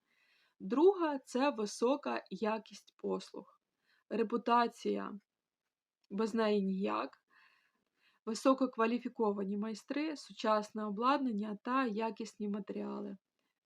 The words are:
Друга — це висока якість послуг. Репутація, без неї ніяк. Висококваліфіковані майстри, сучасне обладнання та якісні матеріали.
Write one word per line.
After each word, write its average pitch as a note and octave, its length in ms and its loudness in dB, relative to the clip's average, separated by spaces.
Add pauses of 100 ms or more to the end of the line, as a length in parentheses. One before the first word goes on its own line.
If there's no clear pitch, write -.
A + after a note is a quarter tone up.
(600)
Друга — D4+ 640 4
це C4+ 260 0
висока A#3 800 -2
якість G#3 680 -6
послуг. - 640 -8 (500)
Репутація, A3 1000 0 (1000)
без G#3 240 -2
неї G#3 280 2
ніяк. G#3 560 -2 (1080)
Висококваліфіковані A3+ 1300 2
майстри, C4+ 600 -4
сучасне G#3+ 680 -2
обладнання G#3+ 800 0
та B3+ 240 0
якісні A3 640 -4
матеріали. G3+ 680 -6 (500)